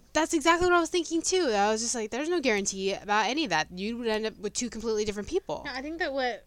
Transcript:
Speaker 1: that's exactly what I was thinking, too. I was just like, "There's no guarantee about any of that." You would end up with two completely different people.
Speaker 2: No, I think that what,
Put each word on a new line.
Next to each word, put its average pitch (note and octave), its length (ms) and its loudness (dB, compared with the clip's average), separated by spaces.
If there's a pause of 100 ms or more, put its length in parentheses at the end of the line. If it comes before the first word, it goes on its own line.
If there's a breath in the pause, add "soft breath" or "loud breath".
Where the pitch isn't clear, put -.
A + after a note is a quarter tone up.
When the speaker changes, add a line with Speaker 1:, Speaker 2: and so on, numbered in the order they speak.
(140)
Speaker 1:
that's D#4 200 2
exactly E4 340 4
what F4 80 8
I F4 40 8
was E4 100 0
thinking, E4 320 -2
too. F4 320 2
I G3+ 180 4
was A3 120 0
just A3+ 100 -2
like, A3 160 -4
"There's C#4 200 -4
no F4 120 2
guarantee G3 520 0
about G#3 340 0
any C#4+ 160 0
of G#3+ 80 -2
that." D#3 200 2
You G3+ 280 -4
would A#3+ 80 -4
end G#3+ 180 0
up A3 140 -4
with G3 140 -6
two A#3+ 180 -4
completely A3 340 -2
different G3+ 240 -6
people. - 340 -4
Speaker 2:
No, C#4+ 80 -8
I C4 120 -8
think D#4+ 160 -8
that D#4+ 120 -2
what, B3+ 360 -2